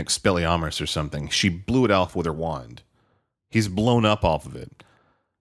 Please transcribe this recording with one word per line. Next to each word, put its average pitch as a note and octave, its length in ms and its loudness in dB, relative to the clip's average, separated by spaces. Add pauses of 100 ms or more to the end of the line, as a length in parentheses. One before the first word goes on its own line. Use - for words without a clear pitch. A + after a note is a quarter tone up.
Expelliarmus E2+ 760 0
or D2+ 60 -6
something. D2 420 -6
She - 200 2
blew A#2 360 0
it G#2 60 4
off F#2 260 2
with E2+ 100 -2
her D#2+ 60 -2
wand. D2 500 -8 (680)
He's A2 180 2
blown A2+ 360 4
up G#2+ 200 4
off D#2 220 0
of C2+ 100 -14
it. - 260 -18 (580)